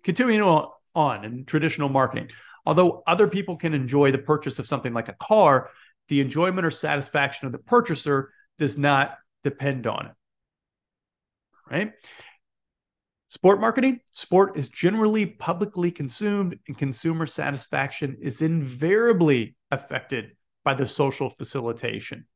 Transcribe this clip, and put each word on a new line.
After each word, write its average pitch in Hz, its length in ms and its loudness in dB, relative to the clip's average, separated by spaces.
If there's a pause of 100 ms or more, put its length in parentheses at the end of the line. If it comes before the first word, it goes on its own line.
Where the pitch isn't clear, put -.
Continuing 214 380 2
on, 160 260 4 (260)
on 127 300 0
in 120 220 -10
traditional 151 420 -2
marketing, 131 420 -2 (340)
although 170 420 2
other 180 200 4
people 190 300 -4
can 160 180 -4
enjoy 139 380 4
the 139 60 0
purchase 147 400 -2
of 120 80 -10
something 123 260 -6
like 113 160 -4
a 101 60 -14
car, 160 560 4 (380)
the 143 120 2
enjoyment 175 460 0
or 151 40 0
satisfaction 143 760 -2
of 117 60 -6
the - 60 -10
purchaser 151 720 0 (280)
does 147 180 -2
not 143 400 2 (260)
depend 139 440 -4
on - 200 -6
it, - 60 -18 (1600)
right? 202 220 -4 (1400)
Sport 196 340 2
marketing, 247 380 2 (100)
sport 190 480 2
is 135 100 -6
generally 214 560 0
publicly 175 680 -4
consumed, 190 680 -4 (100)
and 139 80 -12
consumer 160 480 -4
satisfaction 139 960 -6
is 131 220 -6
invariably 160 1120 2 (140)
affected 131 680 -6 (280)
by 139 100 2
the 131 120 -2
social 135 440 -2
facilitation. 117 1040 -8